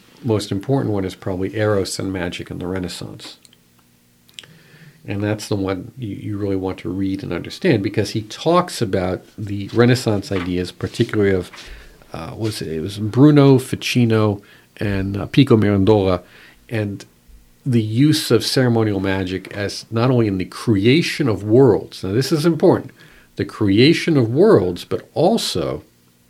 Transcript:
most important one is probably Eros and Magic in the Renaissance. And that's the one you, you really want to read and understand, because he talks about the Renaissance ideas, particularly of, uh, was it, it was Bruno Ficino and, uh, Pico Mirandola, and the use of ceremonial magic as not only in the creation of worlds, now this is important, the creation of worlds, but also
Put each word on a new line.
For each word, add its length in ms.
most 300
important 400
one 140
is 80
probably 420
Eros 420
and 140
Magic 380
in 80
the 80
Renaissance. 720
And 160
that's 280
the 80
one 420
you, 160
you 240
really 160
want 240
to 100
read 360
and 80
understand, 500
because 280
he 120
talks 580
about 420
the 320
Renaissance 600
ideas, 400
particularly 640
of, 160
uh, 240
was 260
it, 60
it 120
was 200
Bruno 580
Ficino 840
and, 400
uh, 100
Pico 300
Mirandola, 680
and 360
the 160
use 480
of 140
ceremonial 560
magic 560
as 340
not 220
only 160
in 100
the 60
creation 840
of 140
worlds, 640
now 80
this 180
is 160
important, 460
the 100
creation 720
of 160
worlds, 520
but 300
also 680